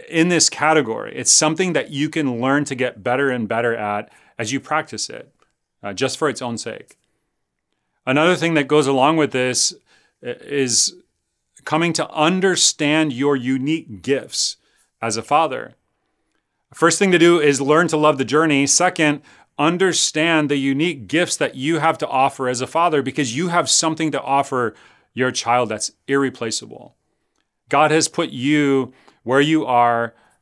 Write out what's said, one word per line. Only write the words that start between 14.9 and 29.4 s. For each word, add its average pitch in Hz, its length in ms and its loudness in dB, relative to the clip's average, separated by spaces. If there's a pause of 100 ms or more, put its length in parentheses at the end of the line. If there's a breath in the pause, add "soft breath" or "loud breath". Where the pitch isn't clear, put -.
as 110 160 -4
a 113 40 -8
father. 143 520 -2 (1000)
First 165 260 2
thing 190 140 4
to 175 60 6
do 170 220 6
is 143 200 4
learn 151 280 4
to 160 80 -2
love 151 220 4
the 131 60 0
journey. 139 420 2
Second, 160 560 0 (360 soft breath)
understand 165 880 0
the 143 80 0
unique 139 520 -2
gifts - 280 0
that 139 180 -2
you 147 240 -2
have 156 200 0
to 156 80 -6
offer 131 420 0
as 123 120 -2
a 131 60 -6
father, 165 360 0
because 131 340 -4
you 175 120 -2
have 170 220 0
something 160 420 0
to 139 80 -2
offer 135 540 0 (400 soft breath)
your 127 160 0
child 123 380 0
that's 104 240 -8 (140)
irreplaceable. 127 880 -4 (720)
God 147 220 4
has 156 160 2
put 170 240 -4
you 135 600 0 (320 soft breath)
where 131 160 2